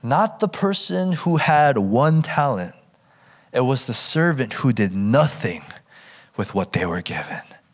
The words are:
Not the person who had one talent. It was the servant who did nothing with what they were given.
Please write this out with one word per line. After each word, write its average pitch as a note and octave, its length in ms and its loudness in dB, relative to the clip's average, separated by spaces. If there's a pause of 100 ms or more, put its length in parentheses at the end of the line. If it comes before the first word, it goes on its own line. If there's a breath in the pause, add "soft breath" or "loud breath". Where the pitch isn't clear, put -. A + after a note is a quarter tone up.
Not F3 380 0
the G#3+ 80 0
person F#3 640 -2
who E3 240 0
had D3 400 4
one B2+ 440 2
talent. C#3+ 540 -2 (760 soft breath)
It B2 100 0
was B2+ 260 0
the B2+ 60 -4
servant D3+ 600 0
who - 180 0
did G#2 220 2
nothing G2+ 720 0 (720 loud breath)
with - 180 -6
what F#2+ 160 -2
they F2+ 140 -2
were F2 160 -4
given. - 400 -10 (320)